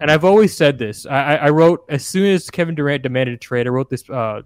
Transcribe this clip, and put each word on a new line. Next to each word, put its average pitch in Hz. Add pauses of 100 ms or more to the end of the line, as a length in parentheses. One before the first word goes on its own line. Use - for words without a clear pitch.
And 151
I've 156
always 202
said 143
this. 107
I, 139
I, 147
I 147
wrote, 165
as 143
soon 190
as 190
Kevin 165
Durant 143
demanded 127
a 120
trade, 120
I 123
wrote 127
this, -
uh, 110